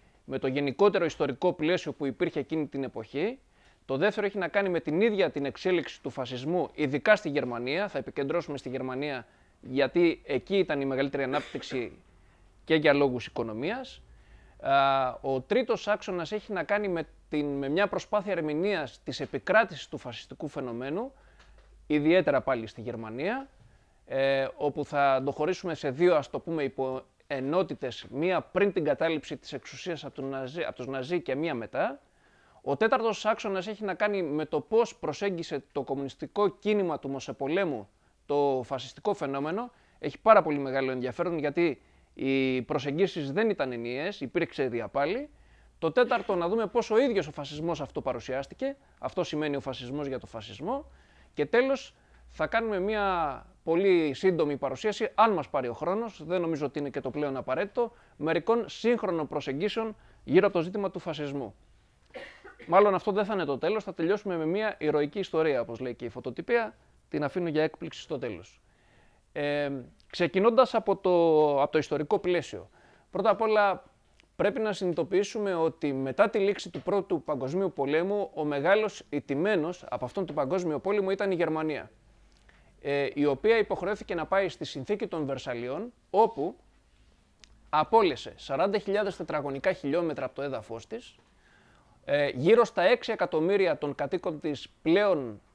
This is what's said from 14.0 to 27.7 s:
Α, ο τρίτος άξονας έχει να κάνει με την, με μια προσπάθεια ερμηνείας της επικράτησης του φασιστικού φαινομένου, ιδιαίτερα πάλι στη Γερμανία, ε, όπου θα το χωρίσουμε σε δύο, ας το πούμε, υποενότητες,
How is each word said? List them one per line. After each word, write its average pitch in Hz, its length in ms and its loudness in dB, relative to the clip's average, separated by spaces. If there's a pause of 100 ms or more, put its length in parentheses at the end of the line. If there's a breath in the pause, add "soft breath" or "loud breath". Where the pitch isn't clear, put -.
Α, 135 480 2 (120)
ο 135 200 0
τρίτος 220 480 0
άξονας 185 440 -4
έχει 214 200 -6
να 180 100 -2
κάνει 208 260 0
με 165 180 -2 (220)
την, 147 180 -2
με 139 220 -2
μια 185 180 2
προσπάθεια 196 460 -2
ερμηνείας 165 720 -2
της 139 160 -8
επικράτησης 147 680 0
του 139 100 -10
φασιστικού 139 500 -12
φαινομένου, 139 640 -6 (760 soft breath)
ιδιαίτερα 151 540 4
πάλι 117 260 -2
στη 113 140 -14
Γερμανία, 120 680 -6 (580 soft breath)
ε, 135 500 0
όπου 147 280 -2
θα 139 400 4
το 139 60 0
χωρίσουμε 165 440 -2
σε 143 160 -4
δύο, 165 260 4
ας 143 140 0
το 139 80 -6
πούμε, 160 240 -4
υποενότητες, 135 1500 -4